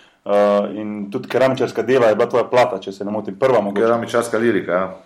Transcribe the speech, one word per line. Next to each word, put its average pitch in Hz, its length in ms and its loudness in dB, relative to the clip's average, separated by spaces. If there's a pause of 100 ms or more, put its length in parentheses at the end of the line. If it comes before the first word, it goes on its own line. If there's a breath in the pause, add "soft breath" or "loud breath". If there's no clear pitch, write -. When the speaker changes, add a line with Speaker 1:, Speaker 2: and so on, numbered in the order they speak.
(220 loud breath)
Speaker 1:
eh, 104 80 -6 (420)
in 104 360 -8
tudi 127 200 -8
keramičarska 127 540 0
dela 120 240 2
je 107 80 4
bila 117 120 2
tvoja 117 180 0
plata, 123 340 2
če 98 120 -12
se 98 140 -10
ne 101 60 -6
motim, 104 240 -6
prva 127 260 4
mogoče. 101 220 0
Speaker 2:
Keramičarska 117 540 0
lirika, 107 360 0
ja. 92 340 -2